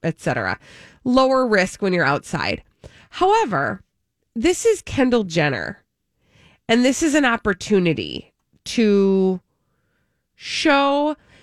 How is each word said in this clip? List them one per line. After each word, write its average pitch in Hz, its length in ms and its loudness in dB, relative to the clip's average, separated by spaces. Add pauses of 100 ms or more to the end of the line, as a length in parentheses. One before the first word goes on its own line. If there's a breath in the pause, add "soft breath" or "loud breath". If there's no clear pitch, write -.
et 165 180 -6
cetera. 110 400 -4 (440 loud breath)
Lower 262 440 2
risk 190 360 0
when 190 100 0
you're 175 100 0
outside. - 600 -4 (480 loud breath)
However, 247 720 0 (520)
this 311 300 0
is 440 160 2
Kendall 247 420 0
Jenner, 147 600 -4 (840 soft breath)
and 240 160 2
this 262 200 0
is 302 100 0
an 294 120 2
opportunity 170 1080 -2 (320)
to 196 760 2 (960)
show 285 800 0 (280 soft breath)